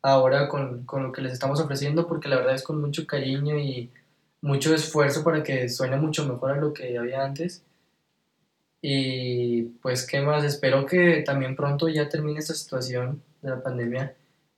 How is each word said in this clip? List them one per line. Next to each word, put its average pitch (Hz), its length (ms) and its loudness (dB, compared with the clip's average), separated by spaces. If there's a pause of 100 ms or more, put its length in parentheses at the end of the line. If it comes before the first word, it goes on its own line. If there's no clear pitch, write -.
ahora 135 460 6
con, 123 360 -4
con 135 180 -4
lo 127 100 -4
que 135 100 -6
les 127 100 -4
estamos 135 280 0
ofreciendo, 147 460 0
porque 156 220 -4
la 135 80 4
verdad 127 180 4
es 135 80 -4
con 151 180 -4
mucho 147 260 -4
cariño 143 520 0
y 127 320 -4 (500)
mucho 143 340 2
esfuerzo 151 500 2
para 156 180 2
que 127 260 -2
suene 131 280 -2
mucho 156 300 0
mejor 135 260 -2
a 143 40 0
lo 147 160 0
que 123 260 -6
había 131 260 -2
antes. 151 400 -6 (1160)
Y, 127 840 0 (200)
pues, 123 240 -2
¿qué 139 140 0
más? 147 240 2
Espero 135 420 2
que 175 400 6
también 135 300 -2
pronto 143 320 0
ya 151 200 2
termine 151 300 -2
esta 156 160 -6
situación 127 680 -4 (200)
de 135 80 -6
la 127 120 -6
pandemia 123 520 -4 (440)